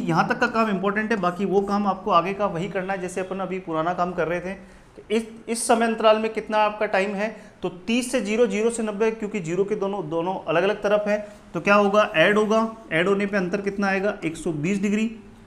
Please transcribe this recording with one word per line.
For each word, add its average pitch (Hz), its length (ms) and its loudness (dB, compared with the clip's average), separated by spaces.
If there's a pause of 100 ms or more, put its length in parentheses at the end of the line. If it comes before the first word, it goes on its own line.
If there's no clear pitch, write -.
यहाँ 180 260 2
तक 247 120 -2
का 247 100 4
काम 226 200 2
important 202 420 0
है, 233 80 0
बाकी 175 260 0
वो 190 180 2
काम 202 240 0
आपको 190 260 -2
आगे 170 200 4
का 202 140 -2
वही 175 220 -4
करना 190 240 -4
है 190 80 -6
जैसे 185 200 -6
अपन 185 180 -6
अभी 185 220 -4
पुराना 165 320 -2
काम 180 200 -2
कर 170 140 0
रहे 175 140 -2
थे। 185 120 -6 (420)
तो - 140 -18
इस, 220 140 2 (260)
इस 226 180 -4
समय 226 180 4
अंतराल 220 340 4
में 220 140 -2
कितना 214 260 -4
आपका 208 280 0
time 202 280 0
है, 214 200 -4 (280)
तो 180 60 -2 (180)
तीस 240 240 0
से 254 100 0
ज़ीरो, 214 260 2
ज़ीरो 208 220 0
से 226 140 -4
नब्बे, 214 280 0
क्योंकि 220 300 -4
ज़ीरो 175 220 0
के 208 120 -4
दोनों, 196 340 -4
दोनों 165 340 -2
अलग-अलग 196 400 0
तरफ 208 240 2
है, 208 100 2 (360)
तो 170 80 -4
क्या 202 140 4
होगा, 208 400 4
ऐड 180 220 6
होगा, 220 380 2 (160)
ऐड 170 160 2
होने 202 180 2
पे 202 120 -2
अंतर 190 240 -2
कितना 202 260 -2
आएगा, 196 380 0
एक 160 120 -6
सौ 185 160 -4
बीस 175 280 -2
डिग्री। 214 300 0 (360)